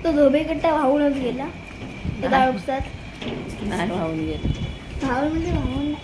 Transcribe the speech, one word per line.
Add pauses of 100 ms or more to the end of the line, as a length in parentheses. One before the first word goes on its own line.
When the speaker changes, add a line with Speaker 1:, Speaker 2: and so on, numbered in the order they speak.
Speaker 1:
तो
धोबीकट्टा
वाहूनच
गेला
त्या
Speaker 2:
नाही.
Speaker 1:
गाळ
उपसात. (800)
Speaker 2:
नाही
वाहून
गेला. (540)
Speaker 1:
वाहून
म्हणजे
वाहून
नाही